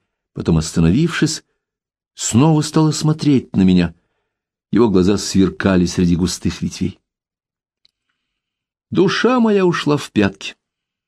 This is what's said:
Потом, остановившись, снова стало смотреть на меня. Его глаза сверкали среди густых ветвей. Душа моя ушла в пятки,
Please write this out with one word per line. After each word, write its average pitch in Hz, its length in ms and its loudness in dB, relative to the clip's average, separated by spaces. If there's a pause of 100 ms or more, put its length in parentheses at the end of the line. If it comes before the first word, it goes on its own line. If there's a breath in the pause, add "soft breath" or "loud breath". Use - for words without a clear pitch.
(340)
Потом, - 240 0
остановившись, 95 840 0 (720)
снова 151 480 2
стало 156 300 0
смотреть 151 640 -2
на 98 80 2
меня. 90 300 2 (800)
Его 113 180 2
глаза 92 280 2
сверкали 95 680 0
среди 87 300 0
густых 85 460 -4
ветвей. 92 380 -8 (1900)
Душа 220 520 0
моя 208 240 2
ушла 147 320 -2
в - 140 -14
пятки, - 440 -2 (520)